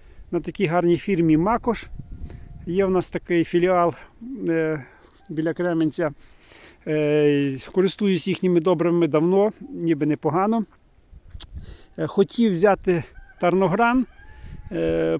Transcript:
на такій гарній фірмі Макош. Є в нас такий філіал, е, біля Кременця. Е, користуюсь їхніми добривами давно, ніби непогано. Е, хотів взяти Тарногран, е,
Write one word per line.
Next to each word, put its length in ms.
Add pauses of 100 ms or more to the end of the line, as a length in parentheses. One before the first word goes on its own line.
(320)
на 80
такій 260
гарній 320
фірмі 400
Макош. 500 (840)
Є 160
в 60
нас 180
такий 340
філіал, 500 (560)
е, 360 (440)
біля 240
Кременця. 580 (760)
Е, 720 (140)
користуюсь 560
їхніми 320
добривами 480
давно, 440 (180)
ніби 360
непогано. 600 (1300)
Е, 100
хотів 440
взяти 520 (360)
Тарногран, 640 (680)
е, 480